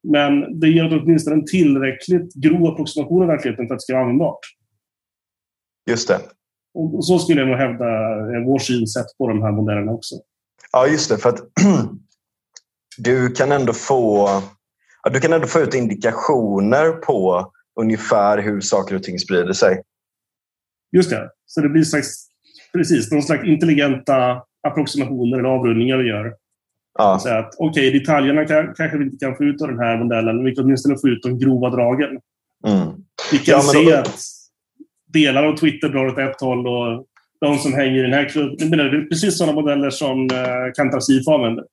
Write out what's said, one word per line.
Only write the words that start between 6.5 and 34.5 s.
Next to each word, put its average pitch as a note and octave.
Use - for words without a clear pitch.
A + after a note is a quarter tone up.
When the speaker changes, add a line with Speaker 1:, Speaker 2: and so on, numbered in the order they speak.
Speaker 1:
Och, D#3+
och D#3+
så F3
skulle D#3+
jag C3
nog B2+
hävda, B2
eh, A#2+
vår C3+
synsätt A#2+
på B2+
de G#2+
här G#2+
modellerna G#2
också. -
Speaker 2:
Ja, B2+
just D3+
det. A2
För A#2+
att -
<clears throat> -
du B2
kan C3+
ändå C3
få, G#2+
ja, -
du B2+
kan E3
ändå E3
få E3
ut C#3
indikationer A2+
på F#2+
ungefär G#2+
hur G#2
saker G2
och F#2+
ting F2+
sprider F2+
sig. F#2+
Speaker 1:
Just F3
det. -
Så -
det C#3+
blir D#3
slags, -
precis, C#3+
någon D3
slags D3
intelligenta C#3
approximationer C3
eller B2+
avrundningar B2
vi B2+
gör. G#2+
Speaker 2:
Ja. G#2
Speaker 1:
Så B2
att, A2+
okej, D#3
detaljerna C#3+
ka-, D#3
kanske D#3
vi C#3+
inte C3+
kan C3
få D3
ut C#3+
av D3+
den A#2+
här A#2
modellen, A2+
men B2+
vi B2+
kan C3+
åtminstone C3+
få C#3
ut A#2+
de B2
grova B2+
dragen. B2+
Speaker 2:
Mm. F#2
Speaker 1:
Vi -
kan -
Speaker 2:
Ja, C3+
men C#3
Speaker 1:
se E3
Speaker 2:
då D3
Speaker 1:
att -